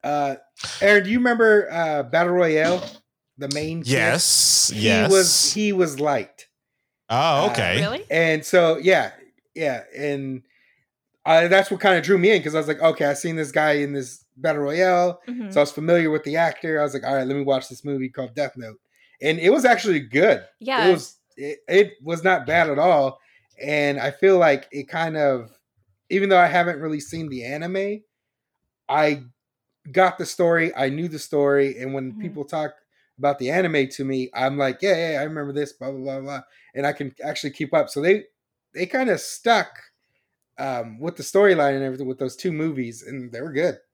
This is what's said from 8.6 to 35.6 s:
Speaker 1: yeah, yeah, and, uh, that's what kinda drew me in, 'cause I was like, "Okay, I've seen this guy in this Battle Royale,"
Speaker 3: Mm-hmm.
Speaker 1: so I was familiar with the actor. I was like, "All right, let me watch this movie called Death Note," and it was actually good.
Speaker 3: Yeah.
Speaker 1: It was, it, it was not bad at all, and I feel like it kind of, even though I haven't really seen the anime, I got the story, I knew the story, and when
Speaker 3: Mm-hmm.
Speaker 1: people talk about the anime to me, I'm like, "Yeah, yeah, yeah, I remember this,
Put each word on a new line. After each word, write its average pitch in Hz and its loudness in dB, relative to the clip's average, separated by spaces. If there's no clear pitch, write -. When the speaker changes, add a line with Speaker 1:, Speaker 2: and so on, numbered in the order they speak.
Speaker 1:
yeah, 147 2
yeah, 135 -4
and, 135 -6
uh, 165 6
that's 190 4
what 185 -4
kinda 185 4
drew 190 4
me 185 6
in, 180 4
'cause 151 -4
I 160 0
was 147 -2
like, 143 -2
"Okay, 156 2
I've 143 0
seen 165 -6
this 147 -6
guy 151 2
in 143 -2
this 131 -10
Battle 147 -2
Royale," 175 0
Speaker 3:
Mm-hmm. 240 -10
Speaker 1:
so 156 2
I - 6
was 147 -2
familiar 165 0
with 151 -2
the 143 -6
actor. 160 -2
I 147 2
was 139 -4
like, 135 -8
"All 135 -2
right, 131 -2
let 139 -2
me 143 -4
watch 135 -2
this 127 -20
movie 135 -6
called 123 -12
Death 139 -6
Note," 113 -16
and 160 0
it 170 4
was 285 4
actually 220 2
good. 139 2
Speaker 3:
Yeah. 226 0
Speaker 1:
It 185 6
was, 160 -2
it, 143 -10
it 196 4
was 160 -6
not 175 2
bad 160 2
at 139 0
all, 147 2
and 143 -2
I 135 -4
feel 190 4
like 147 4
it 139 -12
kind 160 -4
of, 131 0
even 196 0
though 185 6
I 175 6
haven't 170 0
really 156 -6
seen 160 -10
the 123 -10
anime, 190 -6
I 147 0
got 180 2
the 170 -6
story, 170 0
I 135 -2
knew 156 -6
the 156 -10
story, 139 0
and 131 -10
when 131 -8
Speaker 3:
Mm-hmm. 214 -14
Speaker 1:
people 147 -10
talk 151 -8
about 143 -2
the 127 -4
anime 160 0
to 139 -10
me, 131 -4
I'm 135 -2
like, 135 -2
"Yeah, 190 2
yeah, 165 -4
yeah, 139 -4
I - -4
remember 151 -8
this, 143 -6